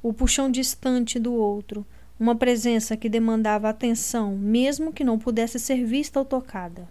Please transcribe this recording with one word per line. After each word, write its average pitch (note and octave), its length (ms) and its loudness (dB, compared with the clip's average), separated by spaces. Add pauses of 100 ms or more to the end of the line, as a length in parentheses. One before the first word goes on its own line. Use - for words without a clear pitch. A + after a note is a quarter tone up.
O A3+ 120 -2
puxão B3+ 360 2
distante B3+ 680 0
do A#3+ 140 -2
outro, G#3 520 -2 (320)
uma A#3 180 4
presença A#3 600 2
que A3 140 -2
demandava A3 580 2
atenção, A3 680 -2
mesmo C4 560 2
que D4+ 100 -4
não A3+ 160 2
pudesse A#3 400 -2
ser B3+ 240 0
vista C#4 360 0
ou C4+ 60 0
tocada. F#3 640 -6